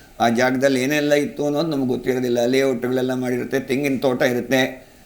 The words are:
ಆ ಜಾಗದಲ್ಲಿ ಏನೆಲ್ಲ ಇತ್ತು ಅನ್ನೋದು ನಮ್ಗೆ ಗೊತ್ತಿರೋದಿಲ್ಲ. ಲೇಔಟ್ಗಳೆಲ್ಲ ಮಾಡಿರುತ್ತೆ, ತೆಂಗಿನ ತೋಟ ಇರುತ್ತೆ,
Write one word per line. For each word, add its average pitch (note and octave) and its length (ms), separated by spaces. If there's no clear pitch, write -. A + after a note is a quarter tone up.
ಆ A#2 80
ಜಾಗದಲ್ಲಿ B2+ 540
ಏನೆಲ್ಲ D3 320
ಇತ್ತು D3 300
ಅನ್ನೋದು D3 240
ನಮ್ಗೆ C3+ 200
ಗೊತ್ತಿರೋದಿಲ್ಲ. B2 580
ಲೇಔಟ್ಗಳೆಲ್ಲ B2+ 680
ಮಾಡಿರುತ್ತೆ, B2 460
ತೆಂಗಿನ C3+ 380
ತೋಟ B2+ 240
ಇರುತ್ತೆ, B2 680